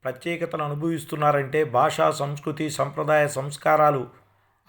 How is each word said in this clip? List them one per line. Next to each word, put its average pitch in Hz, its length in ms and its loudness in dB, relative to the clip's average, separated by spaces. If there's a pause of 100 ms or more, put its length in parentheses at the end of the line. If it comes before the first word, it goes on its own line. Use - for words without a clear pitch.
ప్రత్యేకతను 165 600 -6
అనుభవిస్తున్నారంటే, 147 1000 0
భాష, 143 380 2
సంస్కృతి, 151 680 -2
సంప్రదాయ, 147 580 0
సంస్కారాలు 147 800 2 (600)